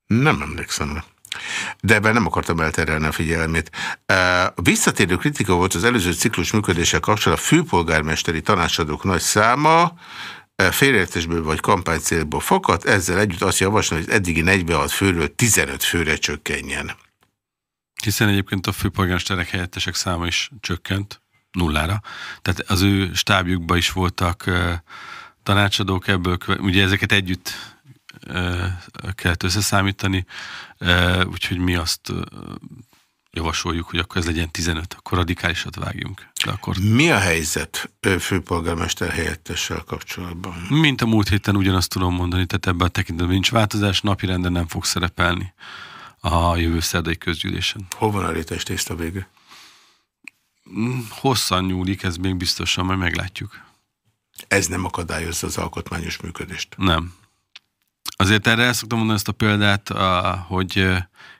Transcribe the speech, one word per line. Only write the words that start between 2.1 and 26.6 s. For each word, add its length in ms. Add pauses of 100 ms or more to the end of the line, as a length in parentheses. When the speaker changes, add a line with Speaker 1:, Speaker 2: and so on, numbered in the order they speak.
Speaker 1:
nem 120
akartam 340
elterelni 460
a 60
figyelmét. 600 (340)
Ö, 380 (120)
visszatérő 600
kritika 380
volt 200
az 100
előző 300
ciklus 380
működéssel 480
kapcsolatban 460
a 20
főpolgármesteri 920
tanácsadók 640
nagy 180
száma, 720 (640)
ö, 160
félreértésből 720
vagy 160
kampánycélból 800
fakadt, 460
ezzel 340
együtt 220
azt 180
javaslom, 400
hogy 100
az 60
eddigi 260
negyvenhat 500
főről 440
tizenöt 480
főre 320
csökkenjen. 760 (1120)
Speaker 2:
Hiszen 240
egyébként 400
a 40
főpolgármesterek 800
helyettesek 460
száma 320
is 220 (100)
csökkent 640 (300)
nullára. 500 (400)
Tehát 180
az 220
ő 320
stábjukban 640
is 140
voltak, 540
ö, 260 (720)
tanácsadók, 640
ebből 300
köve-, 240